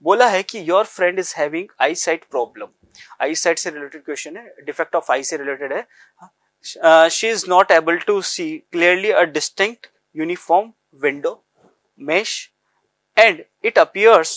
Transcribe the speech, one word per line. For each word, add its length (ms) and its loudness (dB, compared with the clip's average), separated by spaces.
बोला 240 4
है 160 0
कि 220 -12
your 240 2
friend 300 -2
is 160 -6
having 300 -4
eyesight 540 -2
problem। 320 -6
eyesight 360 -2
से 100 -8
रिलेटेड 360 -16
क्वेश्चन 320 -12
है, 180 -20
defect 360 -4
of 100 -4
eye 120 -2
से 140 -8
रिलेटेड 360 -8
है। 80 -6
अ, 1300 0
she 240 -2
is 160 -8
not 240 4
able 300 2
to 240 -2
see 220 -8
clearly 400 2
a 160 2
distinct 600 -6
uniform 560 -2
window 340 -4
mesh 400 -4
and 240 4
it 160 0
appears 580 4